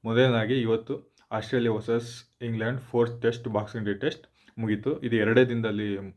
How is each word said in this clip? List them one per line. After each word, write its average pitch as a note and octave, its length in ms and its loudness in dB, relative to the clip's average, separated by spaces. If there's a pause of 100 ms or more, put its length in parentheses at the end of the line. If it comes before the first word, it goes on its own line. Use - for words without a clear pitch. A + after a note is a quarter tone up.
ಮೊದಲನೇದಾಗಿ A#2 560 4
ಇವತ್ತು A2+ 540 -2 (180)
ಆಸ್ಟ್ರೇಲಿಯಾ A#2 400 0
ವರ್ಸಸ್ - 680 -4
ಇಂಗ್ಲೆಂಡ್ A#2 380 -2
ಫೋರ್ತ್ A#2+ 420 0
ಟೆಸ್ಟ್, A#2 260 0
ಬಾಕ್ಸಿಂಗ್ G#2 380 -2
ಡೇ G2+ 80 0
ಟೆಸ್ಟ್ C3+ 320 -6 (320)
ಮುಗೀತು. A2 420 -2
ಇದು A#2 160 0
ಎರಡೇ A2+ 280 6
ದಿನದಲ್ಲಿ G#2+ 540 -2 (180)